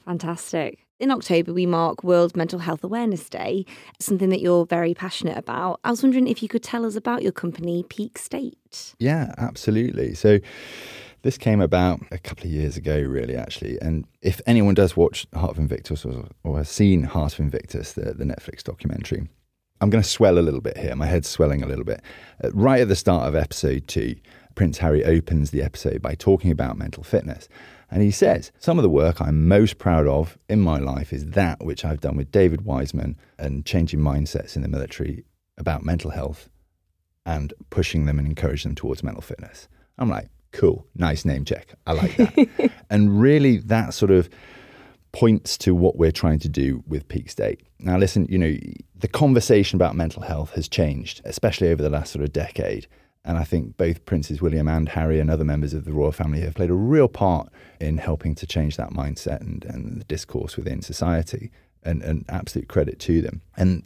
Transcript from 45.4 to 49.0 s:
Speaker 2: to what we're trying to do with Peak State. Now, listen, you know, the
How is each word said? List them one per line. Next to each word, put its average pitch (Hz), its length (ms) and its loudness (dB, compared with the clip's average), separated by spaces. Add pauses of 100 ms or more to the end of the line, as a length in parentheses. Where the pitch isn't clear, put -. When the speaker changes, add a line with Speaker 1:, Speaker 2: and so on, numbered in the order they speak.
Speaker 2:
to 92 160 4
what 87 220 4
we're 80 160 4
trying 78 280 2
to 76 80 -4
do 67 380 -2
with 73 220 -8
Peak - 220 -8
State. - 320 -6 (180)
Now, 90 180 0
listen, 95 300 2
you 92 100 0
know, 80 180 2 (400)
the - 120 -4